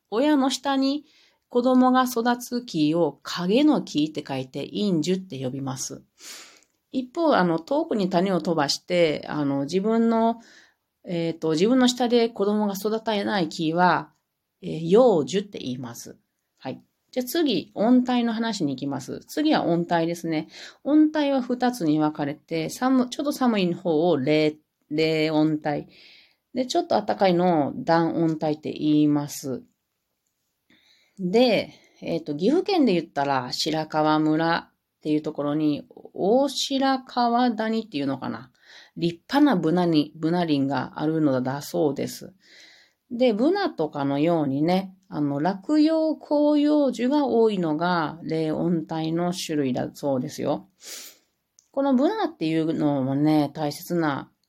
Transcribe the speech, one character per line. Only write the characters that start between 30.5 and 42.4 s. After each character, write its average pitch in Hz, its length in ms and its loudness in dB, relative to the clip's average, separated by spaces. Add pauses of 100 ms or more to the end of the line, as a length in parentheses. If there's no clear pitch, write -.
で、 190 560 2 (280)
え 165 160 -4
ー 160 60 -6
と、 147 120 -6
岐 170 120 0
阜 349 180 2
県 370 180 2
で 214 100 4
言 165 100 2
っ - 20 -8
た - 180 -4
ら、 131 300 0
白 156 340 -4
川 156 320 2
村 160 500 0
っ - 320 -20
て 156 80 -6
い 151 60 2
う 151 60 0
と 156 100 -6
こ 143 120 -6
ろ 147 120 -2
に、 151 300 0 (280)
大 262 360 2
白 269 500 -2
川 240 520 0
谷 220 300 -2
っ 220 60 -12
て 143 100 -8
い 139 40 -2
う 139 60 -2
の 135 100 -4
か 120 120 -8
な。 117 220 -12 (460)
立 170 240 -4 (100)
派 277 80 2
な 285 160 6
ブ 160 160 0
ナ 180 140 2
に、 151 300 2
ブ 160 160 -2
ナ 180 80 0
林 143 280 0
が 135 320 -4
あ 151 80 -2
る 160 140 0
の 131 200 2
だ 131 200 -4
そ 160 300 0
う 135 40 -6
で 123 140 -6
す。 - 240 -16 (760)